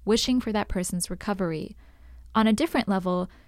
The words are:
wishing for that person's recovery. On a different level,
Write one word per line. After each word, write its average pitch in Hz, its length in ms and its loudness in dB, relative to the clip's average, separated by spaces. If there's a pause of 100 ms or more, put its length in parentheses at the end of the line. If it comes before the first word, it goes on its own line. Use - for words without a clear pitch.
wishing 233 360 2
for 226 120 -4
that 208 160 -2
person's 180 420 -4
recovery. 185 640 -4 (580)
On 220 140 6
a 220 40 6
different 285 360 2
level, 180 420 0 (180)